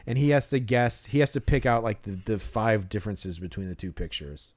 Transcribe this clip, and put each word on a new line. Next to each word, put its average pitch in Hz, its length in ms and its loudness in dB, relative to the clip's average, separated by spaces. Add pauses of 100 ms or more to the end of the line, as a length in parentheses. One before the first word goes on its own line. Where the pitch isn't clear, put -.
and 123 120 -2
he 143 120 4
has 143 200 4
to 139 100 2
guess, 123 480 2
he 143 120 2
has 143 120 4
to 131 100 -2
pick 139 240 2
out, 117 180 4
like, 107 200 -2
the, 101 80 -8
the 98 260 -2
five 107 520 0
differences 95 500 -6
between 92 300 -8
the 87 60 -8
two 92 180 -8
pictures. 73 640 -8